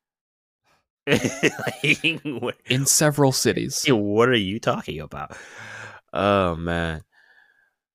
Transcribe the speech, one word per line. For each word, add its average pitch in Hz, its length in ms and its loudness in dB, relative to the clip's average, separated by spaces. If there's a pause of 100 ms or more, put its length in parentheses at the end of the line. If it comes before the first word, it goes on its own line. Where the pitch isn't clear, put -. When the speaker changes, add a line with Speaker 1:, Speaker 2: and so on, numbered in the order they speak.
(1080)
Speaker 1:
Like, - 1160 0
what 120 320 -6 (140)
Speaker 2:
In 131 160 2
several 143 460 4
cities. 123 540 0
Speaker 1:
Yeah, 147 60 4
what 107 380 4
are 127 40 4
you 104 240 0
talking 123 420 -4
about? 73 360 -12 (760)
Oh, 95 420 2
man. 85 460 -4 (920)